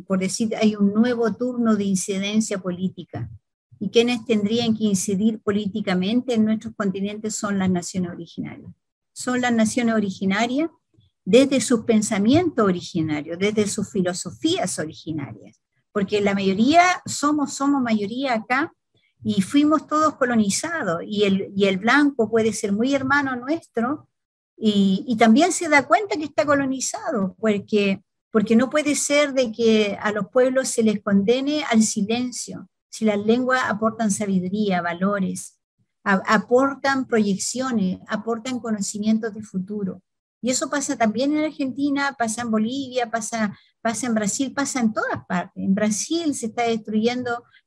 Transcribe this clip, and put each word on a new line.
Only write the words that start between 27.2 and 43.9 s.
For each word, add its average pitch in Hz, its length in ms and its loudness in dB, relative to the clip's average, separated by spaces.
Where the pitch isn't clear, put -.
porque, 202 600 0
porque 220 240 2
no 254 160 4
puede 294 240 0
ser 285 380 0
de 254 180 0
que 214 500 2
a 208 100 -2
los 208 180 -4
pueblos 262 400 2
se - 120 -2
les 214 180 2
condene 254 640 2
al 220 180 4
silencio, 214 840 -4
si - 160 -4
las 208 140 2
lenguas 247 480 2
aportan 220 420 0
sabiduría, 196 720 0
valores, 185 800 -4
a-, 190 220 0
aportan 262 800 2
proyecciones, 214 1040 -2
aportan 226 520 -6
conocimientos 214 760 -2
de 220 80 -12
futuro. 190 580 -6
Y 233 80 -2
eso 262 200 -2
pasa 277 280 -4
también 233 400 2
en 302 80 0
Argentina, 277 720 -2
pasa 226 220 -4
en 240 100 -4
Bolivia, 247 580 -2
pasa, 220 480 -4
pasa 226 260 -4